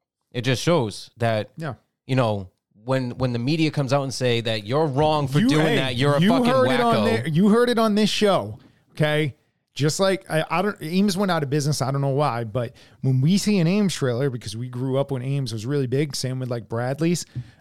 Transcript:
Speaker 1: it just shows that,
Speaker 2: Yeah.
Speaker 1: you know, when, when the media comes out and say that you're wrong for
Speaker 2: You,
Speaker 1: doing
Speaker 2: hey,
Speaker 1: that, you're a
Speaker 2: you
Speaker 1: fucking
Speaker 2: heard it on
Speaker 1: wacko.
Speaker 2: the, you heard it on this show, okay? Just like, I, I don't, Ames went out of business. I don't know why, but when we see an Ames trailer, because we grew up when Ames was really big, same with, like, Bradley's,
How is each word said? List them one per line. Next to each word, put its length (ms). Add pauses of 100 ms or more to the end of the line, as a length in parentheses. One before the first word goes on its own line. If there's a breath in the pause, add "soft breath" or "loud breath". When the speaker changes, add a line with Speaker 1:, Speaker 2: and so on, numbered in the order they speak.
(320)
Speaker 1:
it 100
just 220
shows 540
that, 400
Speaker 2:
Yeah. 160 (340)
Speaker 1:
you 80
know, 340 (360)
when, 320
when 160
the 60
media 320
comes 220
out 100
and 100
say 280
that 240
you're 200
wrong 420
for 120
Speaker 2:
You, 100
Speaker 1:
doing 180
Speaker 2:
hey, 100
Speaker 1:
that, 180
you're 200
a 60
Speaker 2:
you 80
Speaker 1:
fucking 160
Speaker 2:
heard 260
it 100
on 160
Speaker 1:
wacko. 260
Speaker 2:
the, 60
you 200
heard 200
it 100
on 160
this 140
show, 480 (340 soft breath)
okay? 440 (380)
Just 280
like, 280
I, 200
I 120
don't, 200
Ames 360
went 140
out 120
of 60
business. 320
I 100
don't 100
know 80
why, 340
but 300 (280 loud breath)
when 200
we 160
see 220
an 80
Ames 280
trailer, 340
because 280
we 100
grew 300
up 140
when 120
Ames 300
was 120
really 220
big, 280
same 240
with, 100
like, 180
Bradley's, 580 (360 loud breath)